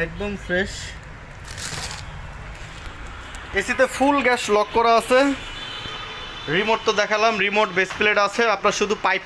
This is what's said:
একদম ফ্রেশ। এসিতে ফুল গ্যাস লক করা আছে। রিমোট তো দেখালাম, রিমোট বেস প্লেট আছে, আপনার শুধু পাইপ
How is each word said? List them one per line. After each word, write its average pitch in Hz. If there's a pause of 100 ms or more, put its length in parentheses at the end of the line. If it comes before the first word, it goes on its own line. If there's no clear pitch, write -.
একদম 175 (140)
ফ্রেশ। 185 (3000)
এসিতে 254 (120)
ফুল 285 (100)
গ্যাস 247 (140)
লক 208
করা 233
আছে। 254 (1400)
রিমোট 214
তো 226 (100)
দেখালাম, 214 (100)
রিমোট 208
বেস 185
প্লেট 214
আছে, 202 (120)
আপনার 196
শুধু 208 (120)
পাইপ 185